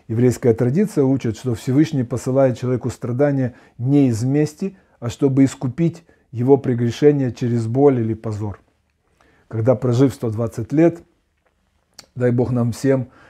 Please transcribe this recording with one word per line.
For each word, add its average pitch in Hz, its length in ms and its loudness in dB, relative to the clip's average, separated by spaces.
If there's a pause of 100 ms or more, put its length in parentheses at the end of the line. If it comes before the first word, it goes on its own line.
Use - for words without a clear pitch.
Еврейская 120 460 2
традиция 143 500 0
учит, 131 320 -2
что 123 180 -6
Всевышний 135 500 0
посылает 131 520 0
человеку 127 320 -4
страдания 127 680 -2 (220)
не 135 320 2
из 113 160 -2
мести, 151 540 -2 (200)
а 117 120 -6
чтобы 135 340 2
искупить 165 600 -4 (280)
его 123 240 4
прегрешение 127 760 0
через 120 340 -2
боль 127 340 2
или 110 140 -2
позор. 107 460 -10 (880)
Когда, 113 260 0
прожив 123 400 2
сто 117 160 -6
двадцать 113 420 -6
лет, 170 300 2 (1120)
дай 123 160 2
Бог 120 200 0
нам 120 220 0
всем, 131 360 0 (220)